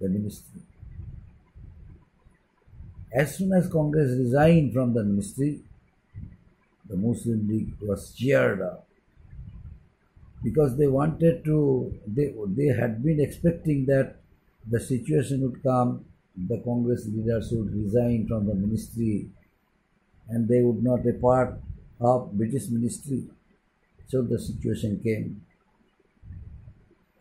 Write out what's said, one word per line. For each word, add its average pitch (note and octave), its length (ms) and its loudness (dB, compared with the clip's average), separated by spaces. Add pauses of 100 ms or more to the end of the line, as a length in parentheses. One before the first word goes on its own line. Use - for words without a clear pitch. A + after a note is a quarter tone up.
the F#2+ 80 -2
ministry. G#2 520 -4 (2500)
As C#3 240 0
soon F#3+ 160 0
as F#3 160 4
Congress D3+ 500 2
resigned C#3+ 560 6
from B2 180 2
the A2+ 120 2
ministry, G#2 560 0 (1300)
the G2 60 -6
Muslim A2 520 -2
League G#2+ 320 -2
was G2+ 320 -4
cheered B2 480 2
up, F2+ 280 -8 (1500)
because B2+ 340 2
they D3 120 4
wanted D#3+ 560 2
to, C#3 500 2 (140)
they, A2 260 -2 (140)
they B2+ 180 0
had A#2 380 0
been D#3 160 2
expecting C#3+ 640 0
that C3+ 300 2 (520)
the A2+ 120 0
situation C3+ 600 0
would B2+ 200 -4
come, B2 420 0 (320)
the F#2 220 -4
Congress A#2+ 480 -2
leaders A2 460 -2
would G#2+ 200 -2
resign A2 540 2
from G#2+ 200 -2
the G#2 80 0
ministry, G#2+ 760 -2 (960)
and A2+ 200 -2
they B2 120 6
would A#2 220 2
not A#2+ 220 2
be A#2+ 80 2
part B2+ 440 2 (440)
of B2 320 2
British A2+ 360 -2
ministry. A#2 540 -4 (840)
So C3 140 0
the A#2 180 0
situation G#2+ 580 -4
came. A2 420 -4 (1800)